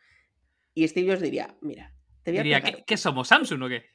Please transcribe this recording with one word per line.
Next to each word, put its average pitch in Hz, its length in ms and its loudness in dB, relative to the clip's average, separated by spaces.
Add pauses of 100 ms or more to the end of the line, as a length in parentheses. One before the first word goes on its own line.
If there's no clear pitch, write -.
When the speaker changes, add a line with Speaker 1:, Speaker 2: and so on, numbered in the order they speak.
(720)
Speaker 1:
y 160 140 2
Steve 180 220 0
Jobs 190 120 0
diría, - 400 -4
Mira, - 320 -12 (280)
te 170 100 -6
voy 185 80 0
a 220 40 0
Speaker 2:
Diría, 147 160 4
Speaker 1:
pegar 139 180 -2
Speaker 2:
"¿Qué, - 80 -20
qué 214 120 0
somos, 131 300 -2
Samsung 226 360 4
o 127 40 -4
qué? 123 280 -6